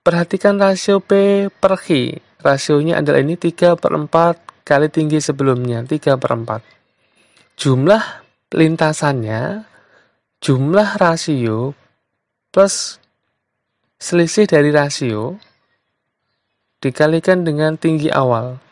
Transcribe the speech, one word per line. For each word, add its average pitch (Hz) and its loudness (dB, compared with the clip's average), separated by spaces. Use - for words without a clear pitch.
Perhatikan 185 0
rasio 196 0
P 196 2
per 190 0
Q. 131 -2
Rasionya 147 0
adalah 139 2
ini, 151 -2
tiga 170 2
per - -2
empat 165 -2
kali 147 2
tinggi 156 0
sebelumnya, 123 -2
tiga 143 0
per 120 -4
empat. 113 -8
Jumlah 143 2
lintasannya, 156 -2
jumlah 160 0
rasio 139 -2
plus - 0
selisih 175 0
dari 147 4
rasio 143 -2
dikalikan 160 0
dengan 156 -2
tinggi 156 -2
awal. 127 -2